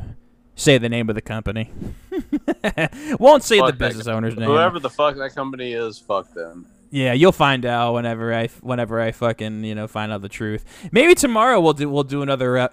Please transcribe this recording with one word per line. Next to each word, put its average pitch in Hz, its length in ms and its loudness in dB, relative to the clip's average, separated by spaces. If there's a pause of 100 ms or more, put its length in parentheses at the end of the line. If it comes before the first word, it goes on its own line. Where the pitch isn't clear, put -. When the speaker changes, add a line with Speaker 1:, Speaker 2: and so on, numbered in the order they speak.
(560)
Speaker 1:
say 139 220 6
the 117 120 -2
name 117 200 -2
of 104 60 -4
the 110 60 -6
company. 110 500 -6 (400)
<laughs> 285 1080 -4
Won't 277 240 8
say 214 160 2
Speaker 2:
Fuck 131 80 4
Speaker 1:
the - 40 2
Speaker 2:
that 127 80 -6
Speaker 1:
business 110 280 -4
Speaker 2:
guy. 113 60 -2
Speaker 1:
owner's 113 240 -2
name. 113 120 -2
Speaker 2:
Whoever 170 300 2
the 135 100 -4
fuck 147 280 0
that 135 180 -8
company 131 380 -6
is, 117 260 -6
fuck 95 340 -6
them. 85 320 -12 (240)
Speaker 1:
Yeah, 131 240 0
you'll 165 180 8
find 135 340 2
out 120 280 0
whenever 117 400 -2
I, 117 140 -2 (140)
whenever 117 400 -4
I 113 100 -2
fucking, 110 520 -4
you 107 120 -8
know, 107 120 -8
find 107 240 -6
out 101 100 -6
the 98 80 -10
truth. 107 360 -6 (260)
Maybe 311 240 6
tomorrow 233 460 2
we'll 160 120 6
do, 143 160 -4
we'll 143 140 0
do 139 180 -6
another, 127 360 0
uh, 127 160 2